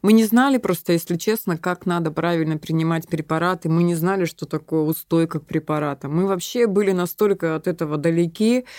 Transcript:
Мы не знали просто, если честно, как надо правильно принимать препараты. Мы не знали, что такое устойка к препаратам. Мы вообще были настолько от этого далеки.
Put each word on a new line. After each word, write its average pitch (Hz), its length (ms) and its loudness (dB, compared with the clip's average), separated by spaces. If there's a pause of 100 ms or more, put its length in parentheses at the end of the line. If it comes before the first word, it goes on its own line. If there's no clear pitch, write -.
Мы 196 100 4
не 220 140 6
знали 254 320 4
просто, 185 340 -2
если 170 240 0
честно, 196 420 -2
как 175 280 -6
надо 170 260 -2
правильно 160 460 -2
принимать 160 500 -2
препараты. 165 640 -2
Мы 165 140 4
не 175 120 2
знали, 180 300 0
что - 200 -8
такое 156 360 -4
устойка 165 580 0
к - 60 -12
препаратам. 151 680 -4
Мы 175 120 2
вообще 196 420 0
были 196 240 2
настолько 180 640 0
от 156 140 -2
этого 160 260 -4
далеки. 170 720 2 (140)